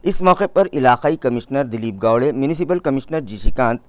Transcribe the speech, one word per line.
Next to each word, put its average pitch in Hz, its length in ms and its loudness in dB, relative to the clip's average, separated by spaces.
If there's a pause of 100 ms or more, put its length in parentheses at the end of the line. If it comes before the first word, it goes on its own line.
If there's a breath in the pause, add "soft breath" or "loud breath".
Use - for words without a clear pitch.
इस 165 180 0
मौके 185 260 2
पर 190 200 2
इलाकाई 135 500 2
कमिश्नर 131 480 -2
दिलीप 110 360 -6
गावड़े, 120 300 2
म्युनिसिपल 156 480 -2
कमिश्नर 151 400 -4
जी 107 180 -12
श्रीकांत, 120 500 2